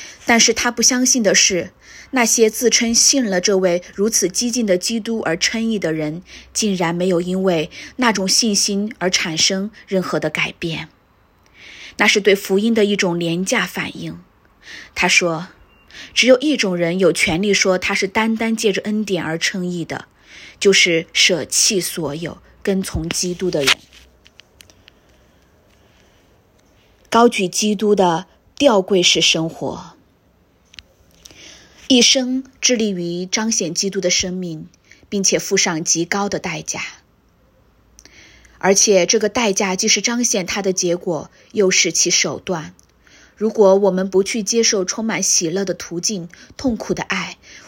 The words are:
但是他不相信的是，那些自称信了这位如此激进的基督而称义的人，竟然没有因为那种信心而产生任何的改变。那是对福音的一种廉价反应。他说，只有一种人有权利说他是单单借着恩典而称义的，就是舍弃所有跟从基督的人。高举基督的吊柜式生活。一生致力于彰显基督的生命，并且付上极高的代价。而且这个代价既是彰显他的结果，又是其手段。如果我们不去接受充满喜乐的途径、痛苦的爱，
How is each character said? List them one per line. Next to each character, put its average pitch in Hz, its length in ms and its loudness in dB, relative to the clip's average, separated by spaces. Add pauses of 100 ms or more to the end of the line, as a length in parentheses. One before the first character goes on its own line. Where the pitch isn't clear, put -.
(260)
但 233 140 4
是 233 120 4
他 233 200 -2
不 233 100 -4
相 254 240 4
信 262 160 2
的 196 140 4
是， 143 380 2 (360)
那 233 160 2
些 226 240 4
自 226 220 0
称 233 240 0
信 269 280 4
了 190 160 0
这 196 160 2
位 180 280 2 (100)
如 202 160 0
此 202 180 0
激 240 220 -4
进 233 160 -2
的 262 140 2
基 233 200 -4
督 226 200 -6
而 165 180 -2
称 226 260 -2
义 226 140 0
的 170 160 -2
人， 156 300 -6 (280)
竟 202 240 -2
然 170 200 0
没 175 120 0
有 175 140 2
因 185 220 -2
为 175 260 0 (280)
那 247 140 2
种 196 160 -2
信 208 280 2
心 202 420 -2
而 180 140 -2
产 - 260 -2
生 196 320 0 (180)
任 190 140 0
何 175 180 -2
的 156 120 -2
改 156 220 -4
变。 160 360 -8 (1080)
那 208 100 2
是 214 120 2
对 196 160 4
福 196 220 0
音 226 160 2
的 220 100 4
一 202 120 2
种 175 240 -2
廉 170 260 -2
价 190 220 -2
反 - 280 -8
应。 165 240 -12 (760)
他 - 140 -2
说， 175 400 0 (680)
只 - 140 2
有 254 120 8
一 294 160 0
种 190 200 -2
人 175 240 0
有 175 120 4
权 170 300 0
利 202 120 2
说 185 240 2
他 202 180 -2
是 202 120 -2
单 220 280 0
单 226 200 -2
借 214 160 2
着 185 120 -2
恩 214 200 -2
典 190 200 -4
而 160 120 -4
称 180 300 -4
义 175 180 -6
的， 143 220 -10 (540)
就 196 120 4
是 170 400 4
舍 160 320 2
弃 - 380 0
所 156 320 -6
有 160 240 -10 (240)
跟 190 220 0
从 165 260 -6
基 180 240 -4
督 175 160 -4
的 165 140 -2
人。 131 120 2 (3250)
高 233 180 6
举 208 200 0
基 208 260 0
督 208 220 2
的 180 320 2 (280)
吊 247 240 4
柜 190 220 2
式 175 200 2
生 165 280 0
活。 - 440 -10 (1900)
一 247 160 6
生 254 400 0 (180)
致 247 140 2
力 214 160 0
于 175 340 -4
彰 220 260 -2
显 175 220 -2
基 196 160 -4
督 196 100 -6
的 180 120 0
生 180 200 -2
命， 175 360 -10 (400)
并 196 160 -4
且 156 160 2
付 196 180 -2
上 175 260 0
极 170 220 -2
高 202 240 -2
的 185 80 -4
代 160 240 -8
价。 - 220 -10 (1800)
而 190 160 4
且 190 320 4
这 226 100 2
个 208 120 0
代 226 220 -2
价 190 240 0
既 220 120 -2
是 214 120 2
彰 240 240 -2
显 208 220 -2
他 - 160 -6
的 190 100 -2
结 185 240 -2
果， 170 360 -6 (220)
又 196 180 2
是 180 200 2
其 - 200 0
手 170 280 0
段。 175 360 -8 (600)
如 214 140 0
果 196 260 6
我 202 140 4
们 185 200 -2
不 190 120 4
去 208 220 -2
接 226 180 0
受 220 220 2
充 220 220 -6
满 190 180 -2
喜 - 260 0
乐 190 140 -2
的 190 100 -4
途 170 280 -10
径、 175 260 -6 (300)
痛 247 180 -2
苦 - 180 -4
的 156 100 -8
爱， - 340 -8 (300)